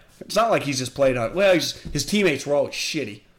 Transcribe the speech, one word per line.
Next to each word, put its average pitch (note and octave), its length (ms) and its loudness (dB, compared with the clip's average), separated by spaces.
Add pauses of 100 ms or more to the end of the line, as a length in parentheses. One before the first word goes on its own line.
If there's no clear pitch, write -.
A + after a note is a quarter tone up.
(220)
It's - 140 -10
not A3+ 140 2
like E3+ 140 2
he's C#3 160 -2
just B2 160 -6
played C3+ 200 2
on, A#2 200 -2
well, G3 180 6
he's, D#3+ 200 0 (180)
his D3 120 -2
teammates F3+ 440 0
were C#3+ 80 2
always C3+ 180 0
shitty. A2+ 480 -6 (180)